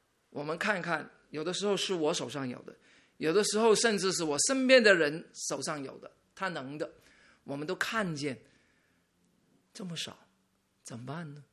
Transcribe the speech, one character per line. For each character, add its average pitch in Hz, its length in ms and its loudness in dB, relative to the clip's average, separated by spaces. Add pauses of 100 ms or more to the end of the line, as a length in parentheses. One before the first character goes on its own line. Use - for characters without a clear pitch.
(320)
我 147 120 -8
们 156 140 -4
看 196 240 0
看， 165 260 -4 (220)
有 156 140 -8
的 180 100 -4
时 180 140 -2
候 202 100 2
是 - 160 -2
我 160 180 2
手 151 160 -2
上 131 220 -6
有 120 140 -10
的， - 120 -18 (420)
有 156 140 0
的 202 120 4
时 202 160 0
候 226 160 8
甚 220 240 2
至 185 120 0
是 165 120 -2
我 151 120 0 (120)
身 262 180 2
边 254 180 10
的 208 120 8
人 160 340 0 (180)
手 139 140 -4
上 147 220 -6
有 - 160 -12
的， - 120 -18 (220)
他 190 160 -6
能 143 260 -8
的， 156 160 -6 (520)
我 - 120 -8
们 147 120 -6
都 185 80 -2
看 190 400 -2
见 139 200 -4 (1400)
这 208 140 -12
么 170 100 -8
少， - 220 -10 (640)
怎 131 140 -14
么 120 80 -12
办 151 300 -10
呢？ 143 180 -18